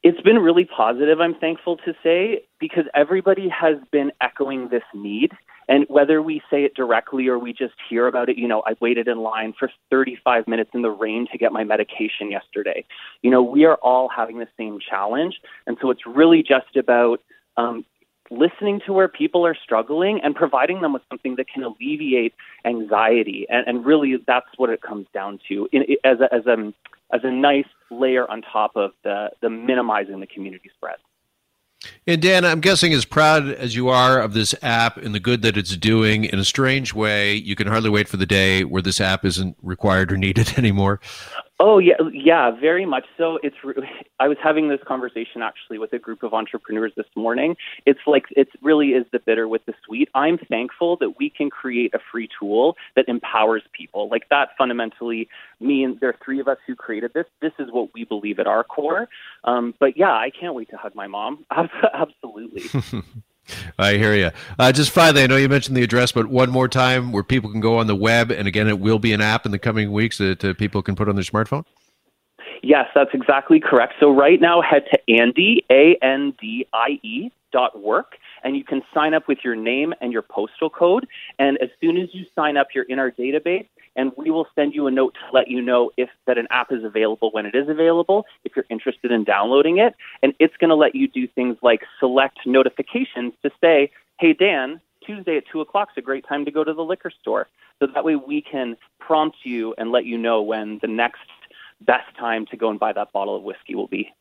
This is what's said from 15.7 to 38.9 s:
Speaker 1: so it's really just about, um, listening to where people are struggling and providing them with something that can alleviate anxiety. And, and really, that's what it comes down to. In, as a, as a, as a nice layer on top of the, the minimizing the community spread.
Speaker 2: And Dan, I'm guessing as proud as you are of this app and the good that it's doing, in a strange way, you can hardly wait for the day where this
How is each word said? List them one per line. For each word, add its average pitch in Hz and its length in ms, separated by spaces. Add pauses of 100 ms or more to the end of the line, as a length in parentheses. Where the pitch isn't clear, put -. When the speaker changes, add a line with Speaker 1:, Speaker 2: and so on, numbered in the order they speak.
Speaker 1:
so 131 100
it's - 140
really 156 380
just - 320
about, 120 460 (360)
um, 117 280 (440)
listening 202 580
to 196 60
where 190 140
people 170 400
are 165 80
struggling 156 680
and 147 140
providing 147 460
them 156 120
with 131 180
something 127 260
that 131 100
can 135 160
alleviate 127 720 (300)
anxiety. 110 840
And, 120 200
and 120 180
really, 143 300
that's 127 400
what 127 140
it 113 120
comes 101 320
down 98 320
to. - 240
In, 269 140 (180)
as 131 180
a, 131 140
as 110 140
a, 110 240 (400)
as 120 120
a 131 60
nice 139 360 (240)
layer 127 400
on 110 120
top 107 340
of 101 160 (120)
the, 104 260 (100)
the 113 100
minimizing 113 680
the 95 60
community 95 480
spread. 85 220 (1120)
Speaker 2:
And 170 160
Dan, 185 220
I'm 165 160
guessing 175 320
as 127 120
proud 156 440
as 123 260
you 123 140
are 127 320
of 107 140
this 110 280
app 117 340
and 107 180
the 101 60
good 113 220
that 107 140
it's 95 200
doing, 107 480
in 98 140
a 98 60
strange 131 500
way, 104 400
you 101 220
can 101 100
hardly 110 240
wait 104 180
for - 80
the 92 100
day 95 380
where 87 180
this 92 180